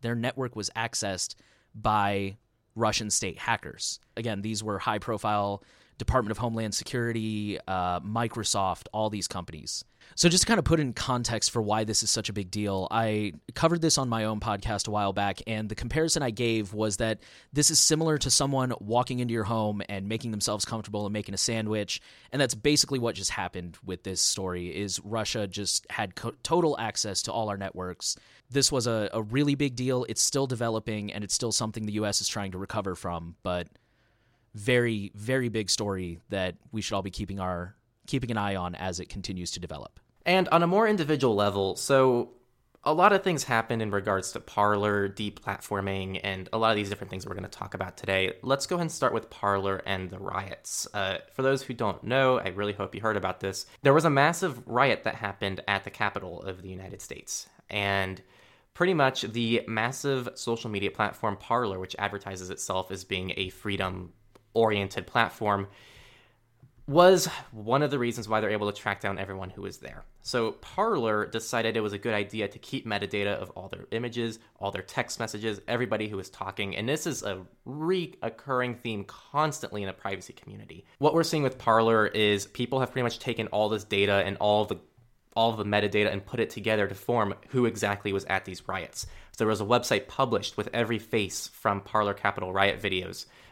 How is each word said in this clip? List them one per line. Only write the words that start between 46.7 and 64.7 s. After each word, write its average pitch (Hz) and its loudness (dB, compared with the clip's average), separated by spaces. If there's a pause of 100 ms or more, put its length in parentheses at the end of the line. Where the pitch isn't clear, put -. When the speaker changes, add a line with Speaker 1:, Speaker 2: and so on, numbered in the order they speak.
Speaker 2:
of 107 2
these 101 0
different 98 -6
things 95 -8
we're 98 -8
gonna 95 -8
talk - -10
about 92 -6
today. 95 0
Let's 135 2
go 185 0
ahead 175 0
and 160 -4
start 123 0
with 113 -4
Parler 98 0
and 92 -2
the 92 -10
riots. - -6
Uh, 95 -2 (160)
for 131 0
those 135 2
who 127 -8
don't 113 -2
know, 131 4
I - -4
really 101 -2
hope 98 -6
you 101 -8
heard 110 2
about 92 -2
this. 95 -4 (160)
There 139 8
was 156 6
a 165 4
massive 143 2
riot 123 4
that - -2
happened 98 -4
at 101 0
the 98 -12
Capitol 92 -4
of 92 -10
the 95 -12
United 95 -12
States. - -12 (220)
And 98 0 (540)
pretty 180 2
much 135 4
the 117 2
massive 123 -2
social 117 -4
media 101 0
platform 104 -2
Parler, 117 0
which 92 -8
advertises 98 -6
itself 92 -4
as 92 -8
being 92 -4
a 92 -4
freedom-oriented 98 -2